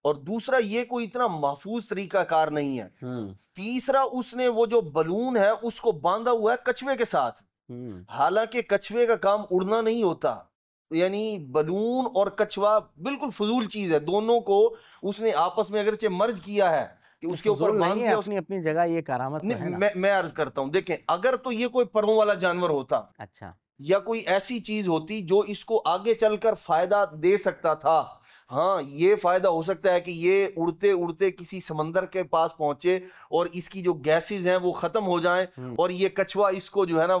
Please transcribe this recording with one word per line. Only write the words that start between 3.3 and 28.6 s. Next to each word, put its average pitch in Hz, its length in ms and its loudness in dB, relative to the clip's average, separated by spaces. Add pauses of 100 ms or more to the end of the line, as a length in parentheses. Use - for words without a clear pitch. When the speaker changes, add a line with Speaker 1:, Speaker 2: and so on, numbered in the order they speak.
Speaker 1:
تیسرا، 254 460 0 (100)
اس 247 240 -8
نے 254 120 0
وہ 233 180 2
جو 226 160 2
بلون 180 560 0
ہے، 196 120 6 (120)
اس 226 200 -6
کو 226 100 2
باندھا 196 400 0
ہوا 226 220 2
ہے 247 120 0
کچھوے 254 320 -2
کے 226 80 0
ساتھ۔ 131 380 -2 (260)
Speaker 2:
ہوں۔ 123 220 -12 (180)
Speaker 1:
حالانکہ 214 520 0
کچھوے 214 440 0
کا 226 100 2
کام 202 240 2 (120)
اڑنا 190 300 2
نہیں 226 220 0
ہوتا، 143 360 0 (520)
یعنی 190 600 -2
بلون 202 540 0 (100)
اور 202 120 4
کچھوا 208 520 0
بالکل 247 540 -6
فضول 220 340 0
چیز 190 260 -4
ہے۔ 151 60 4
دونوں 214 400 2
کو 220 360 4 (280)
اس 202 180 -6
نے 226 140 2
آپس 180 340 0
میں 208 100 -2
اگرچہ 214 280 -2
مرج 196 340 0
کیا 185 400 2
ہے 113 40 -4 (360)
کہ 165 60 -8
اس - 140 -6
کے 214 80 0
اوپر 160 160 0
Speaker 2:
فضول 208 140 2
نہیں 175 100 2
Speaker 1:
باندھ 220 140 0
Speaker 2:
ہے، 226 40 0
Speaker 1:
دیا، 226 100 2
اس 196 80 -4
Speaker 2:
اپنی، 202 120 -4
اپنی 185 240 -6
جگہ 160 260 0
یہ 165 140 0
کرامت 139 400 -4
تو 190 60 -6
Speaker 1:
نہیں، 220 140 -2
Speaker 2:
ہے 175 80 -4
نا۔ 175 80 -6
Speaker 1:
میں، 202 180 2
میں 190 160 2
عرض 180 220 0
کرتا 143 280 -4
ہوں، 135 80 -4
دیکھیں، 175 260 -2 (120)
اگر 190 280 0
تو 254 160 -8
یہ 240 160 -2
کوئی 247 180 0
پروں 214 300 2
والا 208 180 4
جانور 175 360 0
ہوتا 135 320 0 (160)
Speaker 2:
اچھا۔ 101 340 -18 (280)
Speaker 1:
یا 175 200 0
کوئی 226 200 -4
ایسی 214 400 -2
چیز 208 280 -4
ہوتی 170 340 -2
جو 185 180 2
اس 202 260 -4
کو 226 200 0
آگے 196 280 2
چل 214 240 2
کر 220 160 2
فائدہ 185 520 2 (180)
دے 190 140 6
سکتا 170 360 0
تھا، 156 320 2 (460)
ہاں، 170 360 2